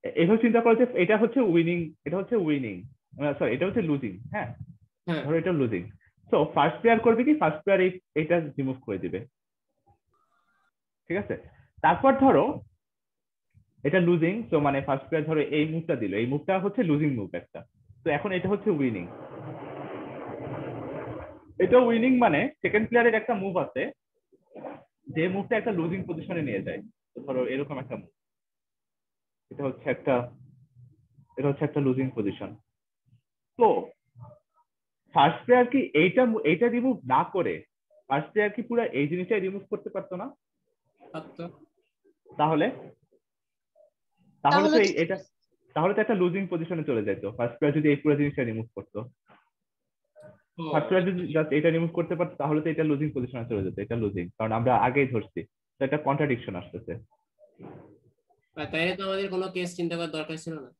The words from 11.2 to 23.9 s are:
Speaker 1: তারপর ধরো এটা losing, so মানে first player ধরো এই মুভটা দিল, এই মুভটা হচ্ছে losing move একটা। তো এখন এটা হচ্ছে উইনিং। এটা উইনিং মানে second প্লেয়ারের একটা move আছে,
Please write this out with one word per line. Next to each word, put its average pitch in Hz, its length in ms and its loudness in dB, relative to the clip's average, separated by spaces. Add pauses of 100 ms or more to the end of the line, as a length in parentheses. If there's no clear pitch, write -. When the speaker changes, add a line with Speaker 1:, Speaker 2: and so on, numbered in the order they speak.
Speaker 1:
তারপর 175 380 6
ধরো 233 400 4 (1200)
এটা 170 160 4
losing, 175 500 2
so 180 80 2
মানে 139 220 2
first 135 280 -4
player 156 180 -2
ধরো 156 140 0
এই 151 280 0
মুভটা 160 280 -2
দিল, 98 180 -4
এই 113 120 0
মুভটা 147 320 -2
হচ্ছে 202 240 -2
losing 151 280 2
move 101 240 -6
একটা। 85 300 -12 (400)
তো 165 60 0
এখন 151 220 -2
এটা 175 160 -2
হচ্ছে 202 220 0
উইনিং। 120 360 -2 (2500)
এটা 190 200 6
উইনিং 240 400 4
মানে 202 320 4 (120)
second 220 260 0
প্লেয়ারের 233 260 4
একটা 220 200 0
move 190 220 -4
আছে, 165 360 -4 (1120)